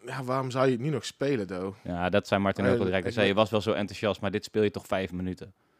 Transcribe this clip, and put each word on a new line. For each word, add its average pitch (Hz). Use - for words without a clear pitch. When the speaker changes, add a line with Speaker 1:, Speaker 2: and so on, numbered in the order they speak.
Speaker 1:
ja, 131
waarom 131
zou 131
je 131
het 117
nu 143
nog 131
spelen, 135
though? 92
Speaker 2:
Ja, 90
dat 101
zei 101
Martin 98
Speaker 1:
Eh, 98
Speaker 2:
ook 117
al 107
direct. 92
Hij 95
Speaker 1:
ik 120
Speaker 2:
zei: 104
"Je 98
Speaker 1:
weet 107
Speaker 2:
was 107
wel 110
zo 104
enthousiast, 98
maar 101
dit 101
speel -
je 104
toch -
vijf 95
minuten?" 92